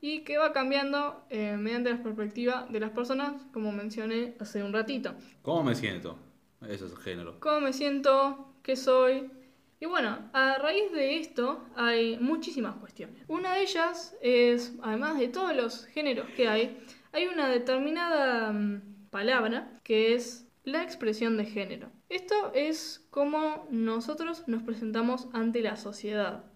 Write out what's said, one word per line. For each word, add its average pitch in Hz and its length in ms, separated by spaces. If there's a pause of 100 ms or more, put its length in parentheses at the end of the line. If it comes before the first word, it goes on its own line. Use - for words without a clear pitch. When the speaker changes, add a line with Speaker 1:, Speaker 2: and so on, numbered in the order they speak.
Speaker 1:
y 302 200
que 294 180
va 302 140
cambiando, 277 760
eh, 208 280
mediante 240 320
la 240 120
perspectiva 240 680
de 220 100
las 214 100
personas, 262 420 (200)
como 214 200
mencioné 220 680
hace 208 220
un 202 100
ratito. 220 420 (280)
Speaker 2:
¿Cómo 160 200
me 127 120
siento? 90 440 (480)
Eso 98 200
es 82 60
el - 60
género. 85 420
Speaker 1:
¿Cómo 302 200
me 269 120
siento? 277 720 (160)
¿Qué 262 140
soy? 262 540 (480)
Y 302 80
bueno, 233 460
a 269 260
raíz 370 340
de 294 260
esto 277 440 (140)
hay 233 420
muchísimas 269 580
cuestiones. - 520
Una 370 260
de 392 80
ellas 349 600
es, 240 600
además 262 360
de 247 100
todos 359 260
los 233 320
géneros 277 400 (100)
que 240 120
hay, 220 300 (340)
hay 339 140
una 320 220
determinada, 262 1040
mm, 208 300 (280)
palabra 226 720
que 226 320
es - 320 (180)
la 294 180
expresión 226 540
de 208 80
género. 208 440 (200)
Esto 381 460
es 302 560
cómo 302 600
nosotros 262 760
nos 226 160
presentamos 226 720
ante 233 280
la 208 140
sociedad 208 680 (120)